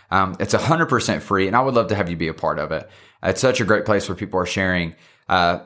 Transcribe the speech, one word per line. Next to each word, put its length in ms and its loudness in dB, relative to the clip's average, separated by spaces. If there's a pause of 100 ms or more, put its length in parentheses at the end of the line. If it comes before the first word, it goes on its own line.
(100)
Um, 300 0
it's 120 -2
a 60 4
hundred 280 2
percent 360 0
free, 240 0
and 100 0
I 40 4
would 140 0
love 140 2
to 60 0
have 160 -2
you 60 -4
be 100 -4
a 80 -4
part 240 -2
of 140 -4
it. 180 -6 (320)
It's 180 -2
such 200 2
a 40 0
great 220 2
place 220 0
where 80 -6
people 240 -4
are 60 0
sharing, 500 -2 (320)
uh, 380 2